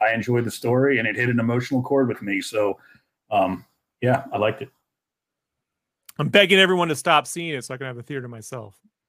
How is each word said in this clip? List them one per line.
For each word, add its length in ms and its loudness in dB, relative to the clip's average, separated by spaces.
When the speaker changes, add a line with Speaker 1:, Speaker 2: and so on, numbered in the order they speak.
Speaker 1:
I 140 2
enjoyed 300 0
the 60 -4
story, 480 0
and 80 -2
it 80 -2
hit 140 0
an 120 0
emotional 420 -2
chord 260 0
with 140 -6
me. 180 -4
So, 380 -2
um, 360 0
yeah, 320 2
I 60 -4
liked 240 -2
it. 80 -12
Speaker 2:
I'm 100 -2
begging 300 6
everyone 300 4
to 80 0
stop 300 2
seeing 280 -8
it 120 -8
so 80 -10
I 20 -8
can 100 -12
have 120 -10
a 40 -14
theater 200 -10
to 60 -14
myself. 480 -14